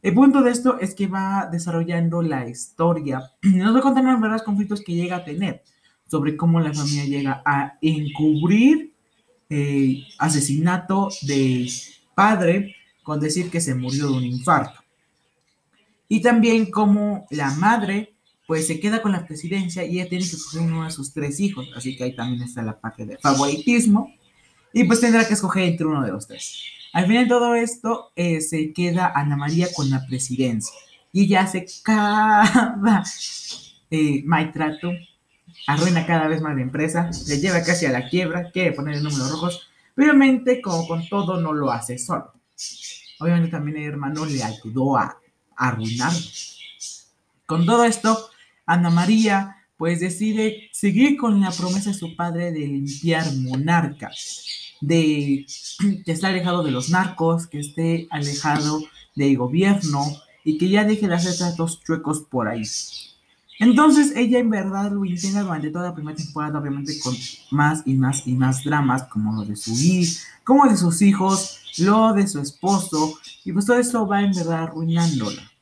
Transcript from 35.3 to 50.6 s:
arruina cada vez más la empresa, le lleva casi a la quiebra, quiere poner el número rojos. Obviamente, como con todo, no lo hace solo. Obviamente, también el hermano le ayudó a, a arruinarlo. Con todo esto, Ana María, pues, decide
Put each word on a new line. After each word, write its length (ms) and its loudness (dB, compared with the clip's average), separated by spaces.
arruina 400 2
cada 200 2
vez 140 0
más 160 -4
la 60 -2
empresa, 480 -2
le 100 0
lleva 240 0
casi 220 0
a 60 0
la 180 -2
quiebra, 420 -2
quiere 220 0
poner 220 -6
el 80 -4
número 260 -4
rojos. 400 -6
Obviamente, 680 4
como 260 -4
con 180 -4
todo, 320 -2
no 140 -2
lo 180 -2
hace 280 -6
solo. 340 -8
Obviamente, 320 2
también 260 -6
el 140 -8
hermano 340 -6
le 180 -4
ayudó 540 -2
a, 220 -2
a 140 -2
arruinarlo. 580 -4
Con 220 0
todo 180 6
esto, 460 0
Ana 240 2
María, 680 2
pues, 240 -2
decide 720 -2